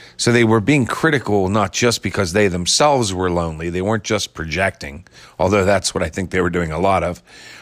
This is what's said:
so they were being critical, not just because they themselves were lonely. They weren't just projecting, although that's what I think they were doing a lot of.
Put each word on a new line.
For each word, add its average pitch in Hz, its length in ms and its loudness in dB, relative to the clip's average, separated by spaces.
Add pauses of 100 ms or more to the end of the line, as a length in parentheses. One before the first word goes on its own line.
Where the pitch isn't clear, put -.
(180)
so - 140 0
they 120 140 6
were 113 160 4
being 131 240 2
critical, 107 640 0
not 101 240 0
just 117 280 0
because 95 300 -4
they 104 160 4
themselves 101 680 2
were 90 160 -2
lonely. 85 400 -4
They 87 120 -4
weren't 107 240 -2
just - 280 -4
projecting, 80 720 -6 (320)
although 95 280 2
that's 98 280 2
what 92 80 -4
I 85 60 0
think 85 240 -8
they 92 80 0
were 90 100 0
doing 87 220 -2
a 78 80 -4
lot 92 240 2
of. 78 180 -6 (400)